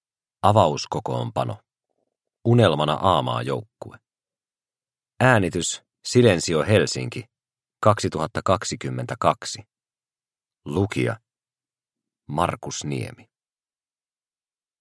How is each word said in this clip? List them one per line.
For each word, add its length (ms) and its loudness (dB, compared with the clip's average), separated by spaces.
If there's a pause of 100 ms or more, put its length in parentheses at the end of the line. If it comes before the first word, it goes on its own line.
(420)
Avauskokoonpano. 1160 0 (880)
Unelmana 560 4
A-maajoukkue. 1000 -2 (1200)
Äänitys 640 0 (220)
Silensio 580 2
Helsinki, 600 0 (580)
kaksituhatta 640 0
kaksikymmentäkaksi. 1160 -4 (1000)
Lukija 540 -2 (1080)
Markus 560 -4
Niemi. 460 -10 (1500)